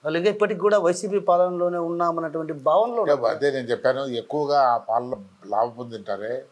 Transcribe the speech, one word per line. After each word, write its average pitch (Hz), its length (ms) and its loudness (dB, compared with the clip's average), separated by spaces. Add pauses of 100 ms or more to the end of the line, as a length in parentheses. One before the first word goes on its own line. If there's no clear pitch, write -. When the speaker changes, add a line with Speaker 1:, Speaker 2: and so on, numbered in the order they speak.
Speaker 1:
వాళ్ళు 160 160 -2
ఇంకా 202 120 2
ఇప్పటికి 208 280 -2
కూడా 202 180 4
వైసీపీ 185 420 2
పాలనలోనే 175 580 2
ఉన్నామన్నటువంటి 165 760 -2
భావనలో 190 480 2
Speaker 2:
అంటే 151 120 2
Speaker 1:
ఉన్నారు. 117 220 0
Speaker 2:
అదే 143 160 0
నేను 131 160 -4
చెప్పాను, 127 340 0
ఎక్కువగా 139 600 -2
ఆ 120 160 4
పాలన 120 460 -4 (220)
లాభ 113 320 -2
పొందింటారే 113 760 -8